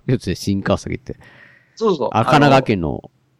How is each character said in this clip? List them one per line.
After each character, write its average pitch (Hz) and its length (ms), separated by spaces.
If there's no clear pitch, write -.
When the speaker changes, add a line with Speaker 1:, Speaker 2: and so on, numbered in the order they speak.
Speaker 1:
要 127 120
す - 100
る 92 40
に 82 60
新 98 260
川 - 140
崎 90 180
っ - 20
て。 - 200
Speaker 2:
そ 220 160
う 160 60
そ 117 80
う。 - 80
Speaker 1:
あ、 110 100
神 - 20
奈 143 240
川 135 140
県 104 160
の。 73 220